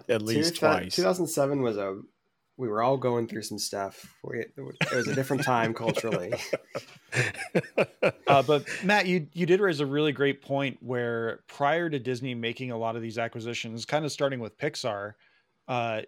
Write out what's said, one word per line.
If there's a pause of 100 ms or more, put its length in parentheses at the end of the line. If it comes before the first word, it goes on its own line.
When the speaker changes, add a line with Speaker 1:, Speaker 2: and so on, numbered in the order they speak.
Speaker 1:
<laughs>
uh,
Speaker 2:
at
least
Speaker 1:
two
thou-,
Speaker 2:
twice.
Speaker 1:
two
thousand
seven
was
a, (580)
we
were
all
going
through
some
stuff.
We,
it (420)
was
a
different
time
culturally.
Speaker 2:
<laughs> (1800)
Speaker 3:
Uh,
but (160)
Matt,
you,
you
did
raise
a
really
great
point
where
prior
to
Disney
making
a
lot
of
these
acquisitions,
kind
of
starting
with
Pixar, (540)
uh,